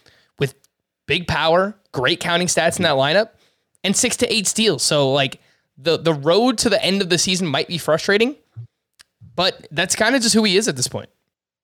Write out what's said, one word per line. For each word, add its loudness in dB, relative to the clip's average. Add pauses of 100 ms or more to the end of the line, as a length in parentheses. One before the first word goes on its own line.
(380)
with -4 (520)
big -4
power, 0 (160)
great -2
counting -2
stats 0
in -2
that 2
lineup, 2 (520)
and 0
six 0
to 0
eight -2
steals. 0
So, 2
like, -2 (360)
the, 0
the 0
road 2
to 0
the 0
end 0
of -6
the 0
season -2
might -2
be -6
frustrating, 0 (960)
but -4
that's -2
kinda 2
just 0
who 4
he 2
is 0
at -2
this -4
point. -10 (560)